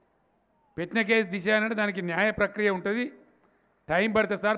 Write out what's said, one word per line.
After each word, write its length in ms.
పెట్టిన 240
కేసు 260
దిశ 220
అన్నట్టు 260
దానికి 260
న్యాయ 300
ప్రక్రియ 380
ఉంటుంది, 360
టైమ్ 260
పడుతుంది 260
సార్, 160